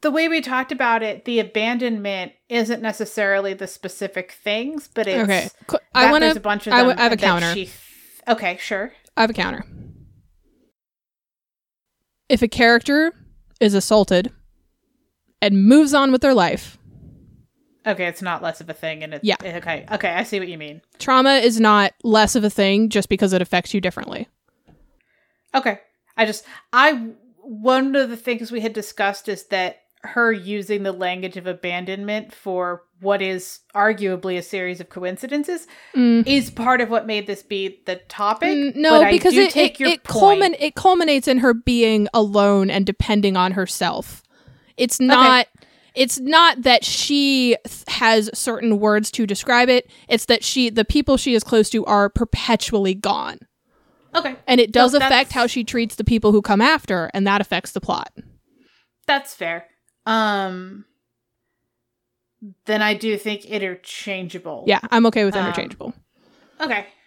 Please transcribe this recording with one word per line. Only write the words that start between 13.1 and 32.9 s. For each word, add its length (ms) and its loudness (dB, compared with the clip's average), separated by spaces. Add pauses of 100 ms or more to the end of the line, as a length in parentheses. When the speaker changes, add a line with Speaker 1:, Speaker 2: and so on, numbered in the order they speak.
Speaker 2:
is 140 2
assaulted 580 2 (1080)
and 220 2
moves 280 6
on 200 4
with 100 2
their 120 4
life. 440 0 (1080)
Speaker 1:
Okay, 200 -4
it's 160 -8
not 200 -6
less 180 -8
of 100 -20
a 40 -10
thing, 280 -10
and 120 -14
it, 100 -10
Speaker 2:
Yeah. 180 2
Speaker 1:
okay, 480 -10
okay, 200 -4
I 120 -4
see 160 -6
what 100 -8
you 100 -14
mean. 240 -18 (160)
Speaker 2:
Trauma 360 4
is 240 4
not 340 4 (120)
less 320 4
of 80 0
a 60 2
thing 400 2
just 180 -2
because 240 0
it 100 0
affects 320 -4
you 60 0
differently. 480 -8 (1300)
Speaker 1:
Okay. 260 -2 (360)
I 100 2
just, 180 -8 (280)
I, 360 2 (300)
one 580 0
of 140 0
the 60 -12
things 360 -8
we 80 -6
had 140 -6
discussed 540 -6
is 160 -8
that 360 -6 (220)
her 300 0
using 500 -6
the 100 -4
language 440 -6
of 100 -12
abandonment 840 -8
for 500 -6 (180)